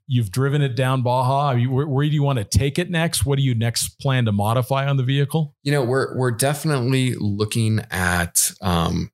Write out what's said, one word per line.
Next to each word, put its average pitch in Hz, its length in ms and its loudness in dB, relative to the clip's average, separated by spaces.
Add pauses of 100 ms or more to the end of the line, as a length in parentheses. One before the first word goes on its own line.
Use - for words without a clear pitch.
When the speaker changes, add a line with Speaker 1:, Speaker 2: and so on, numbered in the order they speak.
Speaker 1:
you've 120 240 0
driven 139 300 0
it 135 160 0
down 131 240 0
Baja. 127 480 2
I 127 80 0
mean, 120 140 2
where, 135 180 0
where 139 180 0
do 151 60 0
you 147 100 2
wanna 135 220 0
take 139 340 0
it 180 120 -4
next? 165 340 -2
What 139 120 0
do 139 60 0
you 131 120 2
next 117 460 -2
plan 131 260 2
to 110 60 0
modify 120 540 0
on 139 120 0
the 131 40 0
vehicle? 143 600 0
Speaker 2:
You 143 100 -2
know, 147 100 2
we're, 127 320 0
we're 123 180 0
definitely 131 840 0
looking 107 680 0 (100)
at, 90 680 0
um, 85 540 -2